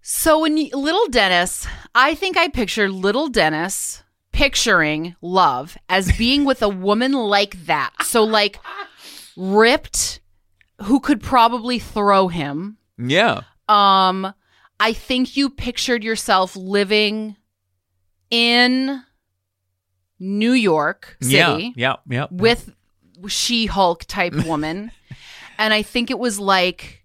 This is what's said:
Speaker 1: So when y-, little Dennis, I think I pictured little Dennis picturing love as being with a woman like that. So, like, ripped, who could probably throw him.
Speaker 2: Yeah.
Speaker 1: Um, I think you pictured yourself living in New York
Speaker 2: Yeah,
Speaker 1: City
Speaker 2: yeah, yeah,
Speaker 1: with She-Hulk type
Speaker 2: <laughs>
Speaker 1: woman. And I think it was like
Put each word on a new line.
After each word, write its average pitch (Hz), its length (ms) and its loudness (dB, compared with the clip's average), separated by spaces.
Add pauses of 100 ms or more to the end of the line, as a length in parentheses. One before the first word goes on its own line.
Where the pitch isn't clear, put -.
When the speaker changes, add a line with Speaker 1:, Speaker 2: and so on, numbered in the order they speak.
Speaker 1:
So - 400 2
when 311 140 0
y-, 302 180 -2
little 330 340 0
Dennis, 190 600 0 (260)
I 269 220 4
think 370 200 -4
I 349 120 2
pictured 214 440 -2
little 202 360 -2
Dennis 175 720 -2 (300)
picturing 175 920 0
love 170 560 0 (100)
as 185 300 0
being 262 280 2
with 262 180 0
a 208 60 2
woman 202 440 0
like 202 540 -2
that. 147 240 -2 (120)
So, 226 200 2
like, 214 340 0 (800)
ripped, 214 840 0 (680)
who 247 140 2
could 277 220 0
probably 240 560 0
throw 202 500 2
him. 170 500 -8 (200)
Speaker 2:
Yeah. 143 440 0 (280)
Speaker 1:
Um, 190 640 2 (460)
I 226 140 2
think 254 440 -4
you 277 140 0
pictured 240 520 -4
yourself 202 520 0
living 202 800 -2 (960)
in 247 720 0 (1160)
New 208 340 0
York 175 680 0
Speaker 2:
Yeah, 143 360 4
Speaker 1:
City 233 200 -8
Speaker 2:
yeah, 131 200 -2 (140)
yeah, 127 220 -4
Speaker 1:
with 226 400 0 (560)
She-Hulk 190 800 -2
type 180 280 -4
Speaker 2:
<laughs> 170 120 -2
Speaker 1:
woman. 160 460 -6 (680)
And 220 140 0
I 214 100 0
think 240 260 -4
it 262 80 -4
was 220 220 -2
like 190 640 0